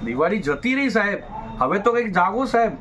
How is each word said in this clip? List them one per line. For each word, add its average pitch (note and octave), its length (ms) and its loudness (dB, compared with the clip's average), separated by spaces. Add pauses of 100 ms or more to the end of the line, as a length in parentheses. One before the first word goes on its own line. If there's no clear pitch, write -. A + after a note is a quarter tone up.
દિવાળી D3+ 360 0
જતી D3 360 -2
રહી C#4 140 0
સાહેબ. G3+ 300 0 (400)
હવે F3 200 2
તો A#3 120 2
કંઈક A#3 200 0
જાગો F#3+ 340 2
સાહેબ. A#3 360 2